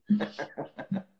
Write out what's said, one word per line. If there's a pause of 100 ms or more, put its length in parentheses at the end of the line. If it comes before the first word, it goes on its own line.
<laughs>